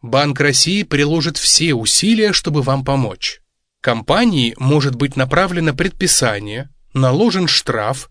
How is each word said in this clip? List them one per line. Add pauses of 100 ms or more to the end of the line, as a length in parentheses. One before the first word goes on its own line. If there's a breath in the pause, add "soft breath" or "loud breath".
Банк
России
приложит
все
усилия,
чтобы
вам
помочь. (400)
Компании
может
быть
направлено
предписание, (240)
наложен
штраф